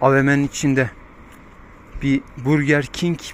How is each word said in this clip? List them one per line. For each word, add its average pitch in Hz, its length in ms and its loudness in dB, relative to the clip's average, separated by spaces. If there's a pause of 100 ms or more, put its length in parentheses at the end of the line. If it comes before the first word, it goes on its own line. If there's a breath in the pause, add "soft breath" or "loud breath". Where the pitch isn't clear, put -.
A 135 120 6
V 139 80 4
M'nin 139 260 2
içinde 131 420 0 (1120)
bir 139 200 0 (160)
Burger 143 480 0
King 175 340 -4 (140)